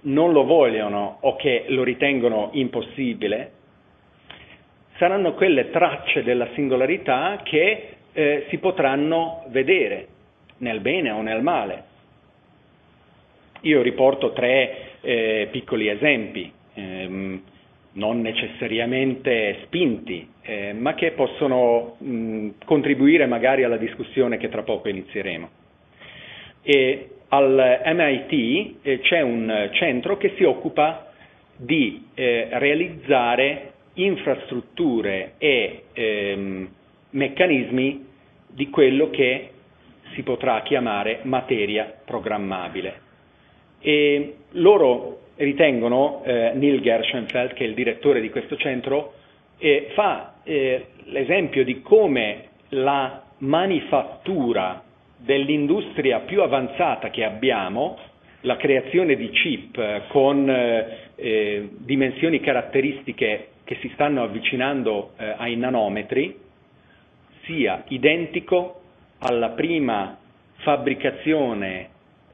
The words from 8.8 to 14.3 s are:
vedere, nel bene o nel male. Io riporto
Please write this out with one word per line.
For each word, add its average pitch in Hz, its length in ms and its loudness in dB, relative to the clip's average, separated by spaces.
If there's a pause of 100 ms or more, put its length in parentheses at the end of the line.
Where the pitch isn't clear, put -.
vedere, 120 580 0 (520)
nel 113 220 -6
bene 139 300 -2
o 107 120 -4
nel 110 200 -2
male. 123 420 -2 (1800)
Io 151 200 4
riporto 131 500 2